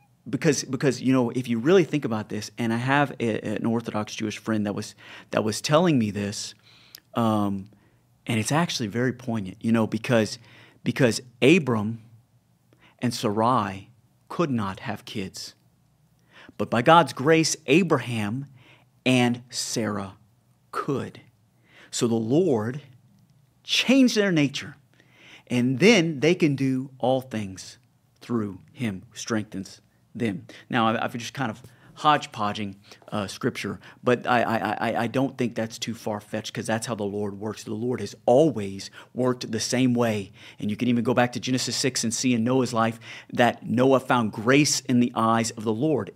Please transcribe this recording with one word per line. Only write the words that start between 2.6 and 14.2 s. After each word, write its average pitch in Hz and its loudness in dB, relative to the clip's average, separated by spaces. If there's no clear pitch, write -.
I 113 0
have 139 0
a, 110 -2
an - -4
Orthodox 113 -4
Jewish 107 -6
friend 110 -2
that 101 -2
was, 104 -8
that 104 2
was 107 -4
telling 156 4
me 107 2
this, 101 -6
um, 104 0
and 110 0
it's 107 -4
actually 160 -2
very 117 -2
poignant, 110 -8
you 113 -2
know, 113 4
because, 110 0
because 117 2
Abram 120 4
and 120 -2
Sarai 107 0